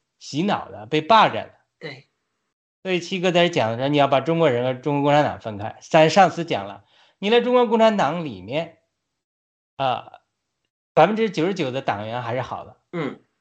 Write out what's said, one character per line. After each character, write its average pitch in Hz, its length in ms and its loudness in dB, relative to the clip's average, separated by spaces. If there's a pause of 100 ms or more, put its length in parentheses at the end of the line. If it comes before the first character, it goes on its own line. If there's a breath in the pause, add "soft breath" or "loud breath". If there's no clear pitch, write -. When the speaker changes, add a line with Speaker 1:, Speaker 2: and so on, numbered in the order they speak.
(200)
Speaker 1:
洗 147 240 -6
脑 190 260 -4
的， 101 160 -16
Speaker 2:
对。 151 160 -2
Speaker 1:
被 156 60 -14
霸 214 220 6
占 107 180 -6
的。 - 60 -20 (260)
Speaker 2:
对。 143 280 -18 (760)
Speaker 1:
所 190 80 -4
以 180 80 0
七 180 200 -6
哥 180 120 0
在 175 160 4
这 170 60 -2
讲 117 180 0
的 113 60 -6
时 127 60 -4
候， 139 40 -2
你 147 100 0
要 139 100 4
把 135 120 2
中 160 180 -2
国 165 120 4
人 120 140 0
和 127 100 -2
中 143 280 -4
国 - 20 -2
共 147 100 4
产 147 100 4
党 95 160 -4
分 107 180 -10
开。 110 240 -12
咱 160 280 4
上 180 200 6
次 165 140 -6
讲 107 240 -6
了， 98 160 -18 (360 soft breath)
你 196 100 -4
在 240 100 4
中 247 140 0
国 247 140 4
共 226 120 0
产 220 180 4
党 165 280 -2
里 101 160 -12
面， 139 360 -8 (1000)
啊， 120 340 -4 (840)
百 160 120 8
分 214 100 -2
之 220 140 -2
九 170 160 -2
十 196 80 -2
九 156 160 -4
的 131 120 -6
党 107 260 -6
员 120 140 -8
还 117 120 -8
是 127 80 -4
好 - 240 -12
的。 - 120 -20 (140)
Speaker 2:
嗯。 151 300 -8 (200)